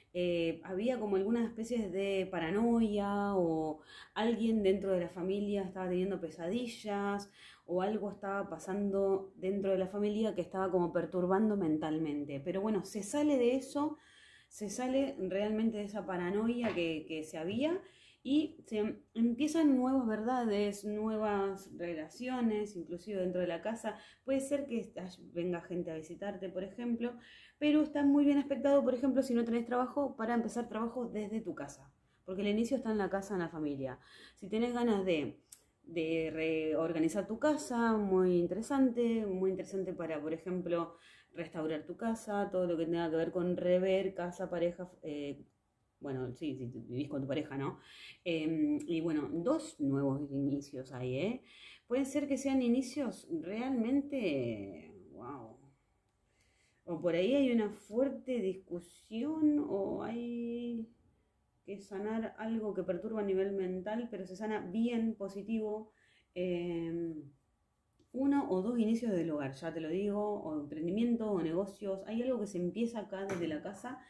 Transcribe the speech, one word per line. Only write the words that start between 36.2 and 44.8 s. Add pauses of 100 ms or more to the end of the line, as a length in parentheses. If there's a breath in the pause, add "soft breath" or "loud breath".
reorganizar
tu
casa,
muy
interesante,
muy
interesante
para,
por
ejemplo, (360 loud breath)
restaurar
tu
casa,
todo
lo
que
tenga
que
ver
con
rever
casa,
pareja, (100)